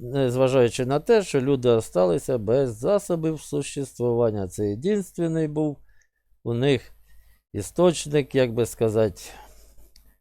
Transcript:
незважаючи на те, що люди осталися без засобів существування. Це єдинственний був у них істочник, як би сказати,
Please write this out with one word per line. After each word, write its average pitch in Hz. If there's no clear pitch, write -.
незважаючи 127
на 139
те, 220
що 143
люди 127
осталися 143
без 120
засобів 160
существування. 120
Це 104
єдинственний 165
був 151
у 117
них 127
істочник, 147
як 127
би 117
сказати, 110